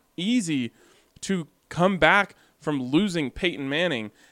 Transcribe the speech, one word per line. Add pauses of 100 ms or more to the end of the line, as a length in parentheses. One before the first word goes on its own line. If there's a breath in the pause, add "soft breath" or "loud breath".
(160)
easy (500 soft breath)
to (200)
come
back (260 soft breath)
from
losing
Peyton
Manning, (220 soft breath)